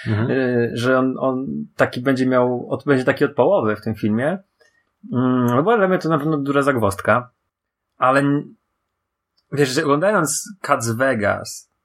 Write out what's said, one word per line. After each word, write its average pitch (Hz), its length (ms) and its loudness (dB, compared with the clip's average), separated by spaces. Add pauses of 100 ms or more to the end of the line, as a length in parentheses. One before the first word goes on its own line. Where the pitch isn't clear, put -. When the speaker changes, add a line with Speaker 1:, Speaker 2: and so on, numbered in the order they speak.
Speaker 1:
Mhm. 110 240 0
Speaker 2:
Y, 123 420 0
że 127 260 2
on, 131 200 0
on 131 280 -2 (280)
taki 123 260 -2
będzie 131 240 0
miał, 123 440 0
od-, - 160 -6
będzie 135 180 2
taki 139 220 2
odpałowy 127 500 2
w 101 60 -14
tym 110 140 -4
filmie. 120 420 -2 (760)
Mm, 127 320 2
no 120 180 2
bo 226 140 2
dla 190 100 2
mnie 185 120 0
to 160 100 -4
na 160 80 2
pewno 151 200 -2
duża 139 240 0
zagwozdka. 120 680 0 (680)
Ale 131 220 2
n-, 143 360 -2 (960)
wiesz, 139 180 2
że 143 140 -2
oglądając 156 640 0 (120)
Cats 117 300 0
Vegas, 107 800 -2 (140)